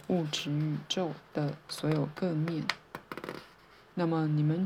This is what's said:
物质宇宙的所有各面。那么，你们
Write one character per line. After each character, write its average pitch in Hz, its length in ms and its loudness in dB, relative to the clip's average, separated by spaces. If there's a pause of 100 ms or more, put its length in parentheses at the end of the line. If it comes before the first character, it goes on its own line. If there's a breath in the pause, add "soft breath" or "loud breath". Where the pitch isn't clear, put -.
物 180 200 2
质 151 220 -4
宇 151 280 0 (100)
宙 180 240 -2 (220)
的 147 240 -2 (100)
所 - 220 -2
有 151 260 2
各 180 160 0
面。 156 320 0 (1300 loud breath)
那 175 120 4
么， 160 200 4
你 151 140 4
们 160 240 4